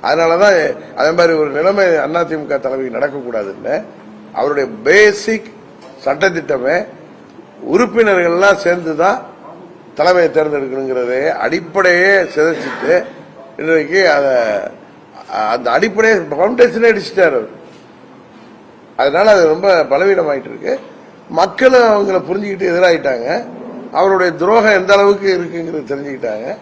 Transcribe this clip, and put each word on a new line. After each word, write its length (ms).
அதனாலதான் 720
அதே 140
மாதிரி 220
ஒரு 180
நிலைமை 460
அண்ணா 240
திமுக 400
தலைமைக்கு 380
நடக்கக்கூடாதுன்னு 840
அவருடைய 360
பேசிக் 680
சட்டத்திட்டமே 840
உறுப்பினர்கள்லாம் 800
சேர்ந்துதான் 680
தலைமையை 360
தேர்ந்தெடுக்கணுங்கிறதே 1000
அடிப்படையே 920
சிதைச்சிட்டு 800
இன்றைக்கு 540
அதை, 200
அந்த 200
அடிப்படையை 480
ஃபவுண்டேஷனே 720
அடிச்சிட்டாரு 340
அவர். 220
அதனால 340
அது 160
ரொம்ப 440
பலவீனமாயிட்டு 580
இருக்கு. 320
மக்களும் 540
அவங்கள 300
புரிஞ்சுக்கிட்டு 600
எதிராயிட்டாங்க. 720
அவருடைய 400
துரோகம் 400
எந்த 200
அளவுக்கு 460
இருக்குங்கிறது 540
தெரிஞ்சுக்கிட்டாங்க. 680